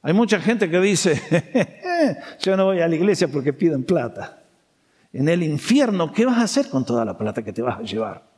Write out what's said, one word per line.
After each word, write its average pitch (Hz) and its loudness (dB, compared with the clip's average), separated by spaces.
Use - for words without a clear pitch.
Hay 143 0
mucha 208 4
gente 196 0
que 175 2
dice, 180 2
<laughs> - -2
"Yo 190 2
no 190 2
voy 190 2
a 165 2
la 170 0
iglesia 180 2
porque 139 -2
piden 143 0
plata". - -4
En 139 0
el 175 2
infierno, 180 0
¿qué 226 2
vas 240 2
a 240 4
hacer 277 0
con 131 -2
toda 117 0
la 101 -6
plata 107 -6
que 107 -10
te 113 -6
vas 117 -2
a 113 -10
llevar? 104 -6